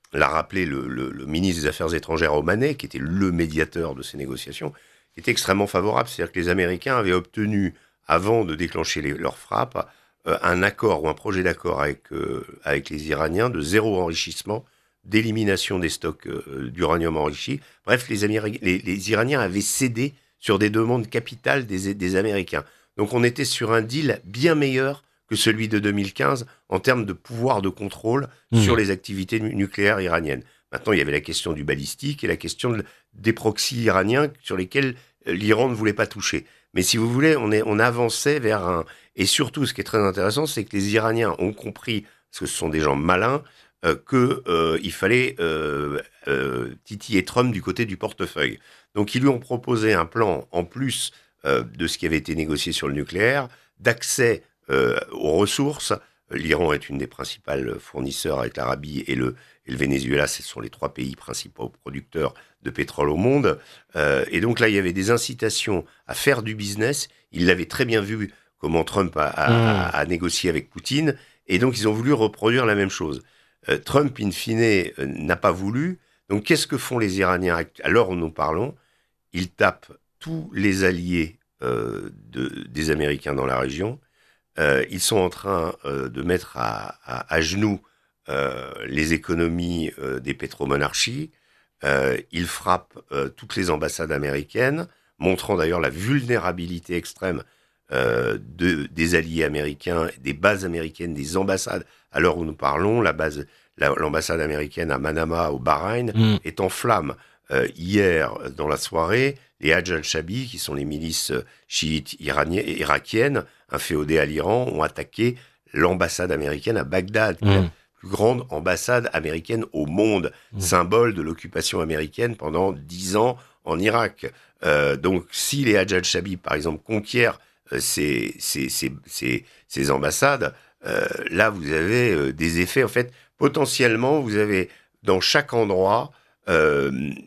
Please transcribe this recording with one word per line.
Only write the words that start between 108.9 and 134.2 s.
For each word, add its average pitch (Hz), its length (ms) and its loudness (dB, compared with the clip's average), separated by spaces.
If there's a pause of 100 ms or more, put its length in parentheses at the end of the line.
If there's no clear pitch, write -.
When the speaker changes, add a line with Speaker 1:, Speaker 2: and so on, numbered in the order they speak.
Speaker 1:
les 76 120 2
Hajj 87 200 2
al-Shabi, 85 560 -4
qui 95 100 -14
sont - 160 -8
les 71 100 -4
milices, 78 480 -4
euh, - 140 -2 (220)
chiites 78 520 -2
iraniennes, 73 480 0
irakiennes, 104 800 0 (240)
inféodées 76 500 0
à 71 60 4
l'Iran, 90 420 0
ont 78 140 -2
attaqué 110 540 -2 (380)
l'ambassade 87 580 2
américaine 76 460 -2
à 76 60 0
Bagdad, 95 540 0
qui 107 80 -2
est 101 100 6
la 95 60 6
Speaker 2:
Mm. 82 100 0 (280)
Speaker 1:
plus 92 100 -18
grande 117 400 2
ambassade 92 640 0
américaine 82 580 -2
au 76 140 -2
monde, 95 460 2 (200)
Speaker 2:
Mm. 101 80 -10
Speaker 1:
symbole 95 540 4
de 85 80 -4
l'occupation 82 580 -4
américaine 80 560 -2
pendant 82 380 0
dix 87 420 -6
ans 120 220 4 (260)
en 82 160 -2
Irak. 107 520 0 (320)
Euh, 73 340 4
donc, 87 340 0
si - 320 -2
les 107 140 6
Hajj 95 160 2
al-Shabi, 92 440 0
par - 160 -6
exemple, 78 300 -4
conquièrent, 110 560 0 (320)
euh, 65 80 -2
ces, 65 600 -2
ces, 67 300 -4
ces, 65 240 -4 (120)
ces, - 400 -4 (220)
ces 69 240 0
ambassades, 76 640 0 (320)
euh, - 220 -2 (240)
là, 104 180 4
vous 82 220 -6
avez, 104 400 2
euh, 69 220 2
des 80 260 0
effets. 123 240 2
En 104 60 2
fait, 123 220 0 (260)
potentiellement, 131 840 2
vous 110 160 -2